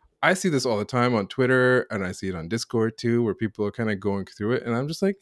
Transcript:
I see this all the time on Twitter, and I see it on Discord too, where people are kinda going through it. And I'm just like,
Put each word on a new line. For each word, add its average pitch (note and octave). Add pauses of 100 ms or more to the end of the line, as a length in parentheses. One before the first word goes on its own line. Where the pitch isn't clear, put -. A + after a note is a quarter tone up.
(220)
I D#3+
see F#3
this C3+
all A#2
the G#2
time B2
on G2+
Twitter, B2+
and G2
I F2+
see F#2+
it F#2
on E2
Discord A2+
too, A#2+
where G#2+
people G#2+
are G2+
kinda G#2+
going G2
through G#2
it. -
And A#2
I'm C3+
just E3
like, G3